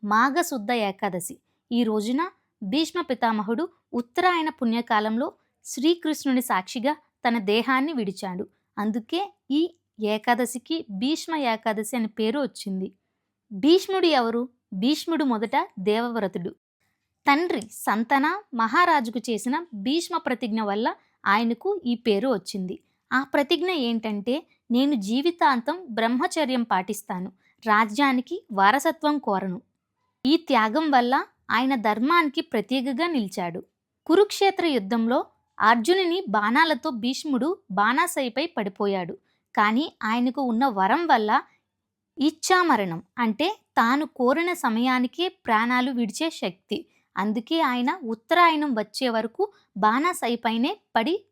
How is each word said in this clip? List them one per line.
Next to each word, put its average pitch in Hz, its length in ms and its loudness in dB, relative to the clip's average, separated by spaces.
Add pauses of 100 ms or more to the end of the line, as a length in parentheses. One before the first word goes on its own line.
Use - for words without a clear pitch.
మాఘశుద్ధ 247 680 0
ఏకాదశి. 190 680 -4 (340)
ఈ 240 120 2
రోజున 226 460 -2 (320)
భీష్మ 302 380 -2
పితామహుడు 226 680 -2 (240)
ఉత్తరాయణ 330 560 0
పుణ్యకాలంలో 233 840 0 (320)
శ్రీకృష్ణుని 285 760 0
సాక్షిగా 226 540 -2 (320)
తన 233 100 2
దేహాన్ని 240 540 0
విడిచాడు. 196 560 -6 (300)
అందుకే 233 540 -4 (180)
ఈ 320 240 2 (280)
ఏకాదశికి 240 880 -2
భీష్మ 285 460 -2
ఏకాదశి 220 600 -2
అని 220 120 -2
పేరు 220 320 -2
వచ్చింది. 190 520 -6 (600)
భీష్ముడు 349 540 2
ఎవరు? 240 420 2 (260)
భీష్ముడు 294 500 0
మొదట 226 320 0 (220)
దేవవ్రతుడు. 208 720 -2 (760)
తండ్రి 330 340 2 (120)
సంతన 277 680 0 (140)
మహారాజుకు 247 680 2 (100)
చేసిన 262 440 -4
భీష్మ 294 420 -2
ప్రతిజ్ఞ 233 460 -2
వల్ల 214 320 -2 (320)
ఆయనకు 233 600 0
ఈ 240 80 0
పేరు 226 340 0
వచ్చింది. 196 520 -4 (320)
ఆ 262 100 0
ప్రతిజ్ఞ 302 480 0
ఏంటంటే, 233 760 -2 (240)
"నేను 277 240 2
జీవితాంతం 285 960 0
బ్రహ్మచర్యం 247 720 0
పాటిస్తాను, 190 680 -4 (340)
రాజ్యానికి 247 840 2
వారసత్వం 285 680 2
కోరను." 190 440 -4 (640)
ఈ 302 100 4
త్యాగం 277 540 2
వల్ల 269 340 2 (260)
ఆయన 262 240 2
ధర్మానికి 254 680 0
ప్రతీకగా 262 640 -2
నిలిచాడు. 190 540 -4 (460)
కురుక్షేత్ర 381 600 2
యుద్ధంలో 233 600 0 (340)
అర్జునుని 339 680 2
బాణాలతో 269 640 2
భీష్ముడు 262 680 -2 (120)
బాణాసైపై 269 760 0
పడిపోయాడు. 196 720 -4 (360)
కానీ 226 380 2 (100)
ఆయనకు 240 380 0
ఉన్న 247 260 0
వరం 226 400 2
వల్ల 233 360 2 (760)
ఇచ్ఛామరణం, 277 840 0 (160)
అంటే 247 420 -2 (160)
తాను 262 300 2
కోరిన 294 460 0
సమయానికే 254 760 -2
ప్రాణాలు 247 640 0
విడిచే 247 400 -2
శక్తి. - 560 -8 (300)
అందుకే 220 440 -2
ఆయన 254 440 -2
ఉత్తరాయణం 302 680 2
వచ్చే 214 340 -4
వరకు 226 440 -2 (240)
బాణాసైపైనే 240 1000 0 (200)
పడి 302 360 0